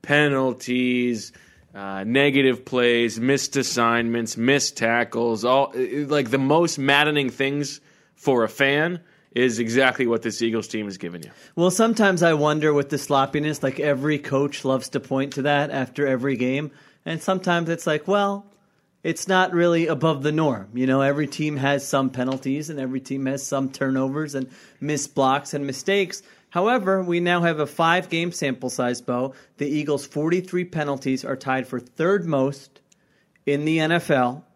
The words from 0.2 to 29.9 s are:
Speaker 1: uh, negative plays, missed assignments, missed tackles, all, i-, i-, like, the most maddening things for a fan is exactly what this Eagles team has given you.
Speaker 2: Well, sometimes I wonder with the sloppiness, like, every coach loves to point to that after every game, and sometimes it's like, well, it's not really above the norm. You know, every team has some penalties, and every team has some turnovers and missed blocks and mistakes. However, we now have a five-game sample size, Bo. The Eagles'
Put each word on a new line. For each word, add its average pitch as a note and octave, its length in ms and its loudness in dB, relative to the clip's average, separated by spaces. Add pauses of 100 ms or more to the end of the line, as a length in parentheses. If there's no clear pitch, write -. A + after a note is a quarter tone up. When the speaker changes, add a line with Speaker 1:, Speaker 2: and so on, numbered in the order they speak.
Speaker 1:
uh, G2 300 -8
negative C3 580 2
plays, A#2+ 560 0
missed C3+ 380 -2
assignments, A#2 800 0
missed C3 400 2
tackles, A#2 680 0
all, C3 320 2
i-, B2 40 -4
i-, C3 280 -2
like, C#3 240 0
the C3+ 60 2
most D#3 420 2
maddening C#3+ 500 2
things C#3 520 -4 (340)
for B2 300 2
a G#2+ 40 -2
fan D3+ 520 2 (340)
is A#2+ 240 2
exactly B2 480 2
what A2+ 140 0
this A2 200 -4
Eagles A2+ 280 -2
team G#2+ 160 -4
has F#2+ 120 -10
given F2 260 -10
you. - 60 -18 (280)
Speaker 2:
Well, F3 120 4
sometimes G#3 540 4
I E3 100 6
wonder D3+ 400 2
with C#3+ 160 2
the D3 80 -2
sloppiness, D3 640 0
like, C3 180 -2
every C#3+ 400 0
coach C#3+ 440 -2
loves C3 260 0
to C3 120 -4
point C3+ 320 -4
to C#3+ 80 -6
that D3 280 2
after C#3 380 -4
every C3 300 0
game, C3+ 340 -2 (340)
and D#3+ 160 -6
sometimes F3+ 480 0
it's E3 160 -4
like, D3+ 220 0
well, G3+ 380 0 (580)
it's D#3+ 240 -4
not F#3 260 2
really E3+ 340 4
above D3+ 360 0
the D3+ 80 2
norm. C3 420 0
You B2+ 140 0
know, C3+ 140 4
every C#3+ 260 2
team D3+ 300 -4
has C#3 280 0
some C3+ 240 0
penalties, C3 600 -4
and D3 100 -8
every C3 220 -4
team C3+ 240 -6
has C3+ 200 -4
some C3+ 240 -2
turnovers C3+ 640 -2
and C3 160 -6 (300)
missed D3 340 -4
blocks C3+ 400 2
and C#3+ 140 -4
mistakes. F#3+ 540 -2 (300)
However, F#3+ 520 2
we F3 160 0
now F3 220 2
have E3 180 2
a D3 80 0
five-game E3+ 640 0
sample C3 400 -4
size, B2 300 -2
Bo. B2+ 340 -4 (220)
The D3 100 -2
Eagles' C#3+ 400 -2